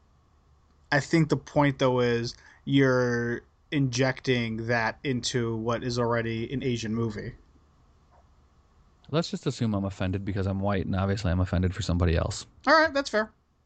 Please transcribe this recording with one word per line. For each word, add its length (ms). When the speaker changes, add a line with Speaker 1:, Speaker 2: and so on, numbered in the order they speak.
Speaker 1:
I 80
think 280
the 80
point, 420
though, 220
is 340
you're 800
injecting 1000
that 360
into 520
what 280
is 140
already 540
an 100
Asian 320
movie. 380
Speaker 2:
Let's 200
just 160
assume 280
I'm 100
offended 400
because 220
I'm 140
white, 240
and 120
obviously 340
I'm 100
offended 340
for 80
somebody 340
else. 280
Speaker 1:
All 80
right, 180
that's 180
fair. 200